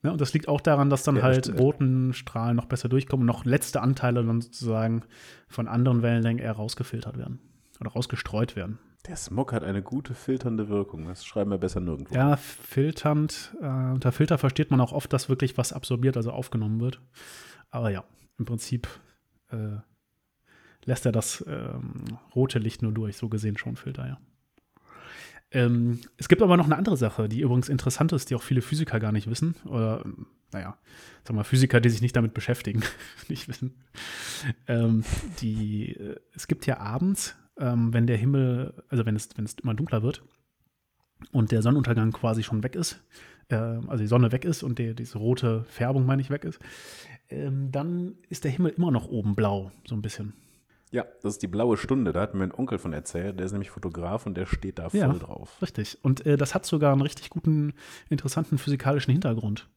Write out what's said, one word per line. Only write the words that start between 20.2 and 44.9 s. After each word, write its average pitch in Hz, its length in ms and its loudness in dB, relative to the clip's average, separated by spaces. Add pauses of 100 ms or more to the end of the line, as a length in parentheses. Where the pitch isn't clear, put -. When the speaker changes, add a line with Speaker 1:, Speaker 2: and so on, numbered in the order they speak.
Speaker 1:
lässt 127 220 0
er 117 40 6
das, - 360 0
ähm, - 560 -8 (320)
rote 127 240 4
Licht 113 240 -2
nur 110 80 0
durch, 107 260 -4
so 113 120 -6
gesehen 107 280 -2
schon 120 200 -8
Filter, 131 280 -8
ja. 131 140 -10 (1300)
Ähm, 120 480 4 (180)
es 135 120 -10
gibt 175 140 6
aber 180 140 6
noch 170 80 4
eine 151 120 2
andere 190 200 0
Sache, 110 300 -2
die 110 140 -4
übrigens 123 280 0
interessant 135 420 0
ist, 151 180 -4
die 127 60 -2
auch - 80 -6
viele 127 180 0
Physiker 151 380 -4
gar 107 120 -2
nicht 107 180 -2
wissen. 160 260 -2 (100)
Oder, 113 400 -2
ähm, - 220 -12 (260)
naja, 95 240 -10 (460)
sag 113 120 -6
mal, 107 80 0
Physiker, 127 380 6
die 120 80 6
sich 110 120 2
nicht 120 140 0
damit 113 180 4
beschäftigen, 113 500 -2 (220)
<laughs> - 240 -20
nicht - 180 -8
wissen. 131 280 -8 (920)
Ähm, 113 360 4 (380)
die, 107 540 -2
äh, - 200 -10 (200)
es - 120 -14
gibt - 200 -2
ja 135 120 0
abends, 170 560 -2 (220)
ähm, 120 360 2
wenn 117 140 6
der 120 100 2
Himmel, 127 560 2 (160)
also 117 160 2
wenn 107 100 2
es, - 220 -6
wenn 110 80 -4
es - 160 -10
immer 117 120 0
dunkler 113 300 0
wird 139 180 -2 (1120)
und 113 200 4
der 113 100 4
Sonnenuntergang 113 500 4
quasi 113 320 -2
schon 107 200 -2
weg 123 120 -6
ist, - 260 -4 (480)
äh, 120 60 0
also 117 420 -2
die 107 100 0
Sonne 120 240 6
weg 127 140 -2
ist 165 180 0
und 123 160 -2
die, 113 140 -2